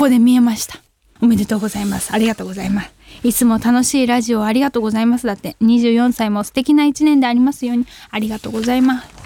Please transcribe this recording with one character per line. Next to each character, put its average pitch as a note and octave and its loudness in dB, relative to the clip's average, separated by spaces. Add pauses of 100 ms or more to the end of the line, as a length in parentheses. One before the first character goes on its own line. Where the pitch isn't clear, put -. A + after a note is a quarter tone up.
こ C#4 4
で B3+ 4
見 B3 4
え B3 4
ま A#3+ 2
し - -8
た。 - -16 (440)
お A3+ 4
め A3+ 4
で G3+ 0
と A3+ -2
う - -2
ご G#3+ -4
ざ G3+ -8
い G3+ -4
ま F#3+ -4
す。 - -10
あ G#3+ 0
り A3 2
が A3 -2
と G3 -12
う F#3+ -12
ご F#3+ -12
ざ G3 -12
い F#3+ -4
ま G3+ -2
す。 - -14 (320)
い B3 0
つ B3 0
も A3+ 2
楽 A#3+ 2
し C4+ 0
い B3 0
ラ A#3+ 0
ジ A#3 -2
オ G#3+ -2
あ A3 -2
り B3 0
が C#4 0
と A#3+ -4
う - -2
ご A3 -2
ざ A3 -2
い A#3 0
ま A#3+ 2
す。 A#3+ -4
だ G#3 -2
っ - -10
て、 - -16
二 A#3 4
十 A#3 2
四 A#3+ 2
歳 A3 -4
も G#3 -2
素 - -16
敵 C4+ 0
な D4 4
一 D4 0
年 D4+ 4
で C4 2
あ A#3+ -2
り A#3+ 2
ま C4+ 2
す - -12
よ A#3+ -4
う A#3+ -2
に。 B3 -2 (240)
あ G#3+ -6
り G#3+ -4
が G#3+ -8
と G#3+ -12
う - -10
ご A3 -6
ざ A#3+ 0
い B3+ 2
ま B3+ 2
す。 - -18 (180)